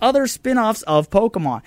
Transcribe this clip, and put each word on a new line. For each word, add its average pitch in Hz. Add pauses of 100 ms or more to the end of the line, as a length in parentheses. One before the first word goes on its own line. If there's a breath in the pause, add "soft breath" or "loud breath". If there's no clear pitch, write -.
other 269
spin-offs 233
of 151
Pokemon. 180